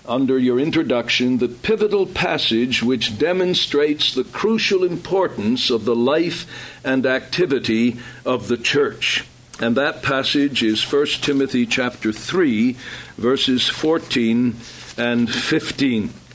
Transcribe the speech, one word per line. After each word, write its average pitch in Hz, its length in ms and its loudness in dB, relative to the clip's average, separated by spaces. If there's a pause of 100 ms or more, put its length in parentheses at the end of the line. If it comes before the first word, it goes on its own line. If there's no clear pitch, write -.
under 131 320 2
your 127 220 4
introduction, 127 800 0
the 120 100 2
pivotal 202 580 0
passage 127 720 0
which 113 380 0
demonstrates 151 960 0
the 127 80 0
crucial 202 640 0
importance 156 840 0
of 113 160 0
the 117 120 2
life 151 500 0 (380)
and 131 220 2
activity 123 920 0 (280)
of 120 220 -2
the 120 100 0
church. - 680 0 (340)
And 117 180 0
that - 280 0
passage 135 580 0
is 110 180 2
First - 440 0
Timothy 135 420 2
chapter 120 460 -2
three, 127 640 2 (400)
verses 127 520 2
fourteen 123 840 0 (420)
and 120 320 0
fifteen. - 840 -2 (240)